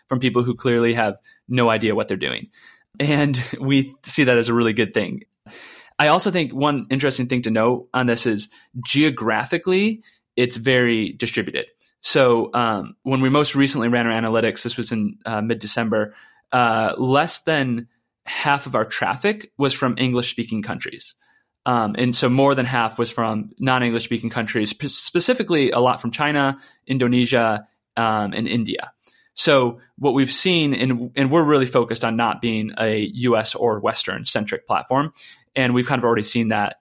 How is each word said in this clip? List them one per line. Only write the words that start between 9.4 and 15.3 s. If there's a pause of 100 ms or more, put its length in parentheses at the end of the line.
it's
very
distributed. (340)
So,
um,
when
we
most
recently
ran
our
analytics,
this
was
in,
uh,